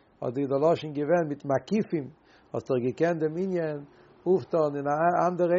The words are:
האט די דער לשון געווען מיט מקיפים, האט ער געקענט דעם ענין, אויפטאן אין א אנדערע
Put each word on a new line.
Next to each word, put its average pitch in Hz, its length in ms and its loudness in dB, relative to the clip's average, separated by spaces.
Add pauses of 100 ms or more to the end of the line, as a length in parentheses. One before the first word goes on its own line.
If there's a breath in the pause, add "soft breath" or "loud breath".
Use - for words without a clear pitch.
(200 soft breath)
האט 127 140 -6
די 139 120 -2
דער 143 260 2
לשון 156 200 -4
געווען 151 360 0
מיט 143 160 -8
מקיפים, 143 680 -2 (420 soft breath)
האט 120 180 -6
ער 131 80 2
געקענט 156 420 0
דעם 156 160 -2
ענין, 165 480 -4 (420 loud breath)
אויפטאן 160 500 2
אין 143 100 -4
א 165 400 2
אנדערע 175 320 2